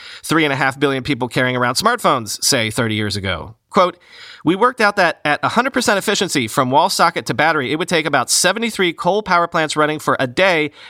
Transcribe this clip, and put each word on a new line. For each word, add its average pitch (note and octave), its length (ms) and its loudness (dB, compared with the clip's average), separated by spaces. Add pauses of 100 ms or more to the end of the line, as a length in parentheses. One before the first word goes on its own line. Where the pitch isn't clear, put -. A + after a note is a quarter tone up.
(220)
three D#3 220 2
and C#3+ 100 0
a - 20 -2
half C3+ 240 0
billion C3+ 220 0
people B2+ 260 -4
carrying B2+ 280 0
around B2 180 0
smartphones, F3+ 680 0
say, A2+ 280 0
thirty A2+ 240 -2
years G#2 220 -2
ago. F#2 380 -6 (140)
Quote, F3+ 300 0 (460)
"We E3+ 100 2
worked B3 260 0
out G3+ 160 2
that E3+ 280 2
at D3 180 0
a C3+ 60 0
hundred B3+ 240 0
percent A3+ 260 2
efficiency F3+ 480 -2
from B2+ 240 0
wall D#3 180 4
socket E3+ 380 0
to C#3 80 -4
battery, D3 380 0
it D#3 40 0
would E3+ 120 -4
take D#3+ 180 0
about C#3 240 0
seventy-three G3 640 0
coal G3 300 -2
power F3 260 0
plants D#3 280 -2
running D3+ 220 2
for C3+ 220 0
a C3+ 80 0
day D#3 420 2 (200)